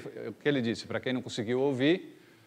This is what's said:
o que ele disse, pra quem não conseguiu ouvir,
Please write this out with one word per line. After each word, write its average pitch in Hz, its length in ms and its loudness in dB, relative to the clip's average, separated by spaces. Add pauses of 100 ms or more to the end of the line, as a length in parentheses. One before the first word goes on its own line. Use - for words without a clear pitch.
(280)
o 110 60 -8
que - 160 0
ele 139 120 4
disse, 113 260 0
pra 110 120 -2
quem 127 140 -2
não 127 80 -2
conseguiu 117 400 -2
ouvir, 143 580 2 (280)